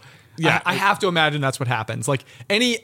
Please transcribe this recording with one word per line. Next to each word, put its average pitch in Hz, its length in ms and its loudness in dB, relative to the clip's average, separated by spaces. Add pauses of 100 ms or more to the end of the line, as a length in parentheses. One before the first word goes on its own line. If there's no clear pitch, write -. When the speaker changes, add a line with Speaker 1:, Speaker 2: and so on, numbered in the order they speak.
(360)
Speaker 1:
Yeah. 151 280 2
Speaker 2:
I, 175 80 0
I - 20 0
have 196 260 0
to 202 80 0
imagine 156 320 2
that's 135 180 -2
what 127 80 -4
happens. 113 400 -4
Like, 139 180 -2 (240)
any, 233 360 0